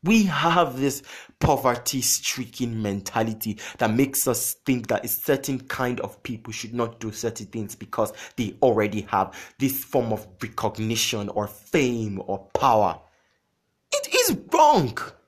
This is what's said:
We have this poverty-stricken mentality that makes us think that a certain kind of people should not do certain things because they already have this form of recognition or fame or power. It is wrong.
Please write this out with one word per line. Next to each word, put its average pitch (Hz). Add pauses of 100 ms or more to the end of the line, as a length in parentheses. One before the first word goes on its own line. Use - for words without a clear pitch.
We 214
have 165
this 135 (380)
poverty-stricken 120
mentality 107 (200)
that 117
makes 135
us - (140)
think 123
that 107
a 117
certain 135
kind 123
of -
people 117
should 110
not 117
do 110
certain 110
things 104
because - (240)
they 110
already 104
have 98 (240)
this 135
form 120
of 107 (160)
recognition 110
or 104
fame 117
or 95
power. 107 (960)
It 571
is 494 (160)
wrong. 285 (300)